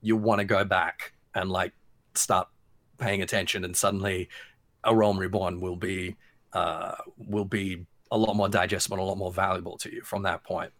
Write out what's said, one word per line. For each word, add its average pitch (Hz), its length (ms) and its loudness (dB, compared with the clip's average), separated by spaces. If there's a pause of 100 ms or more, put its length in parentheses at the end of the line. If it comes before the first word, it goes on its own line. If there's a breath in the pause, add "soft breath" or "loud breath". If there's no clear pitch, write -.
you 110 120 4
wanna 107 300 4
go 98 180 4
back 92 520 0 (200)
and, 95 160 -2
like, 92 220 -2 (400)
start - 360 2 (500)
paying 101 240 0
attention, 92 420 -2
and 90 100 -6
suddenly 95 540 0 (560 loud breath)
A 113 100 6
Realm 104 240 6
Reborn 92 440 -2
will 90 140 -4
be, 92 400 -6 (360 soft breath)
uh, 85 440 -2 (200)
will 104 300 -2
be 95 400 -4 (240)
a 113 80 2
lot 107 180 4
more 101 140 4
digestible 95 480 2
and 92 40 -2
a 95 40 0
lot 95 100 -2
more 92 160 -4
valuable 92 460 -2
to - 120 -10
you - 120 -10
from 98 220 -4
that 87 200 -2
point. - 360 -6